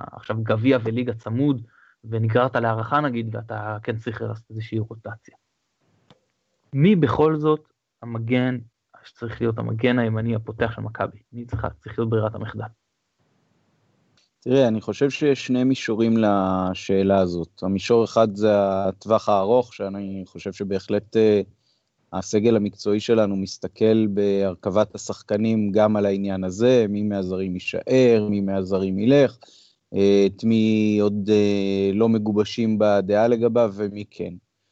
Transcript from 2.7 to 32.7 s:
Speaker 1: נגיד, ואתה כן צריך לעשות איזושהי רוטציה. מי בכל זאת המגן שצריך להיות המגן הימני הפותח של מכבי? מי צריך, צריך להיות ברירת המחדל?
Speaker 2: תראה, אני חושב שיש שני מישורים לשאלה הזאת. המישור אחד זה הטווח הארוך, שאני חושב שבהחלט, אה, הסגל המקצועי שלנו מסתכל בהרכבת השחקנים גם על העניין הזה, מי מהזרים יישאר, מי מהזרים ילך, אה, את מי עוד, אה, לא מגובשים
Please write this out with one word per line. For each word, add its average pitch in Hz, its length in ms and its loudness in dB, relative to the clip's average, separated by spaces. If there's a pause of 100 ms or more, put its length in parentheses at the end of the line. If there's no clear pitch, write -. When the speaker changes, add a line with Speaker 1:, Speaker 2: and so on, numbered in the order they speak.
Speaker 1:
נגיד, 117 340 -4
ואתה 107 480 -10
כן 117 140 -4
צריך 113 240 -8
לעשות 110 280 -10
איזושהי 110 300 -8
רוטציה. 107 560 -12 (1400)
מי 165 220 4
בכל 151 400 2
זאת 151 260 0 (400)
המגן 120 560 -2 (460)
שצריך - 380 -12
להיות 117 180 -2
המגן 113 400 0
הימני 113 360 -2
הפותח 113 400 -4
של 110 60 -10
מכבי? 107 360 -8 (160)
מי 120 120 -14
צריך, 113 200 -6 (140)
צריך 113 200 -10
להיות 117 100 -2
ברירת 110 260 -2
המחדל? 107 300 -10 (1700)
Speaker 2:
תראה, 127 280 4
אני 110 140 0
חושב 139 280 0
שיש 139 360 0
שני 127 180 0
מישורים 113 540 0
לשאלה 98 1000 2
הזאת. 87 440 -4
המישור 98 400 2
אחד 110 320 2
זה 104 180 2
הטווח 98 760 0
הארוך, 110 440 2
שאני 98 520 -8
חושב 92 280 -12
שבהחלט, 101 640 -4
אה, 107 240 4 (720)
הסגל 107 420 2
המקצועי 104 440 -2
שלנו 107 360 2
מסתכל 110 720 0
בהרכבת 98 880 0
השחקנים 107 760 -2
גם 107 240 2
על 101 100 0
העניין 98 380 -2
הזה, 113 460 2
מי 104 140 -4
מהזרים 95 500 -4
יישאר, 117 760 2
מי 101 120 0
מהזרים 95 580 -2
ילך, 127 380 4 (560)
אה, 101 320 4
את 98 180 -4
מי 110 580 2
עוד, 104 320 0
אה, 98 600 2
לא 113 160 2
מגובשים 107 720 0